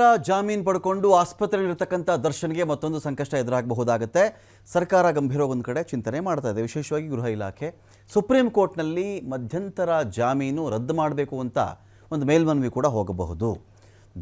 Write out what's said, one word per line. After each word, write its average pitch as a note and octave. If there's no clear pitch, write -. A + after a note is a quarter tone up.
ಜಾಮೀನು G3+
ಪಡ್ಕೊಂಡು F#3+
ಆಸ್ಪತ್ರೆಯಲ್ಲಿರ್ತಕ್ಕಂಥ F3+
ದರ್ಶನ್ಗೆ D#3+
ಮತ್ತೊಂದು D#3
ಸಂಕಷ್ಟ C#3+
ಎದುರಾಗಬಹುದಾಗತ್ತೆ. A#2+
ಸರ್ಕಾರ F3
ಗಂಭೀರ C#3+
ಒಂದ್ C3
ಕಡೆ B2
ಚಿಂತನೆ C3
ಮಾಡ್ತಾ D3+
ಇದೆ, G#2
ವಿಶೇಷವಾಗಿ D3+
ಗೃಹ B2
ಇಲಾಖೆ. A2
ಸುಪ್ರೀಂ A#3
ಕೋರ್ಟ್‌ನಲ್ಲಿ F3+
ಮಧ್ಯಂತರ D#3+
ಜಾಮೀನು C3+
ರದ್ದು A#2+
ಮಾಡ್ಬೇಕು D3
ಅಂತ B2+
ಒಂದು D3
ಮೇಲ್ಮನವಿ D3
ಕೂಡ C3
ಹೋಗಬಹುದು. F#2+